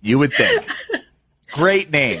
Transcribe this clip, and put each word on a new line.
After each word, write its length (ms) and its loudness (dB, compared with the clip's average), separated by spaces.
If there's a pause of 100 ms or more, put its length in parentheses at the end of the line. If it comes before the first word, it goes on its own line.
you 180 0
would 140 2
think. 340 0 (840)
Great 380 0
name. 300 0